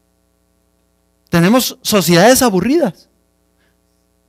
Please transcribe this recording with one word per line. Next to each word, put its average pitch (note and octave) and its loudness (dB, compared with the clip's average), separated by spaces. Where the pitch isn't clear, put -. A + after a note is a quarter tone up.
Tenemos F#3+ -2
sociedades G3 2
aburridas. A#3 -4